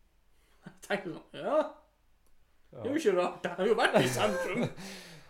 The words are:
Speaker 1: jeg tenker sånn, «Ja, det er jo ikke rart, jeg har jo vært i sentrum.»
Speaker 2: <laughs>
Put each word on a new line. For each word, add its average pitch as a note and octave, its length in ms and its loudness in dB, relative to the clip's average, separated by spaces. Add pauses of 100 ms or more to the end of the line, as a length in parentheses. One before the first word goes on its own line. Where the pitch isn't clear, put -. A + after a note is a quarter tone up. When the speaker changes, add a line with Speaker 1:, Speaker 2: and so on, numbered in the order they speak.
(640)
Speaker 1:
jeg - 160 -18
tenker - 360 -4
sånn, - 200 -18
«Ja, G#3 220 0 (1120)
det - 80 -14
er B3 120 -4
jo D#4 80 0
ikke F#3+ 160 4
rart, F3+ 280 0
jeg F3 160 -4
har G#3 120 4
jo G3+ 60 6
vært C4 220 4
i B2+ 80 4
sentrum.» F#3 580 0
Speaker 2:
<laughs> - 80 -6 (560)